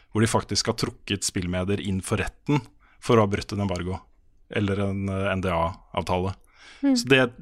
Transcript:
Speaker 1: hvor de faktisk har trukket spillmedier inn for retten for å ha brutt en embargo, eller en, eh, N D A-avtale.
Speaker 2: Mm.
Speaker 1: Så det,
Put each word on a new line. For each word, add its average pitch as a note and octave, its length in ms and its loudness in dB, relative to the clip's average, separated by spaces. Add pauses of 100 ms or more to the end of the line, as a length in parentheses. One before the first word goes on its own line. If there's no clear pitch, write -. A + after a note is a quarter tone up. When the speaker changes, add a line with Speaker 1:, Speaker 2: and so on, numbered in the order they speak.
(120)
Speaker 1:
hvor G#2+ 80 2
de A2 80 4
faktisk - 380 -2
har A#2 100 0
trukket - 480 -4
spillmedier F#2 560 -2
inn F#2+ 220 -2
for - 160 -2
retten C#3+ 420 -2 (400)
for A#2+ 160 4
å A2 80 6
ha G2 60 0
brutt - 240 -4
en G#2 80 -2
embargo, F#2 380 -4 (500)
eller G2 380 0
en, G2 200 -4
eh, G2 240 -2
N F#2+ 80 -2
D F#2 80 -2
A-avtale. F2+ 840 -2 (480)
Speaker 2:
Mm. C#4 140 4
Speaker 1:
Så A#3+ 120 -2
det, C3 140 6 (200)